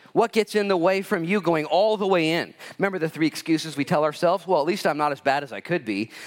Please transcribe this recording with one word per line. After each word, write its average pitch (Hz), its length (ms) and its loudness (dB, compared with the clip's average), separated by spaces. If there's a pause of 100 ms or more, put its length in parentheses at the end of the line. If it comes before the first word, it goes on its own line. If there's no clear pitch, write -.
(140)
What 220 180 2
gets - 220 0
in 208 140 2
the 196 80 4
way 185 240 2
from 185 240 -2
you 196 160 0
going 160 240 0
all 202 320 2
the 202 100 -2
way 165 260 2
in? 139 200 -2 (260)
Remember 190 200 -2
the 160 100 -2
three 156 180 0
excuses 151 520 -2
we 143 80 -2
tell 156 180 2
ourselves? 170 420 0
"Well, 175 140 2
at 143 60 0
least 185 200 -2
I'm 151 120 0
not 147 120 0
as 139 120 -8
bad 139 200 0
as 117 120 -12
I 101 80 -10
could 170 240 -4
be. 107 240 -4 (160)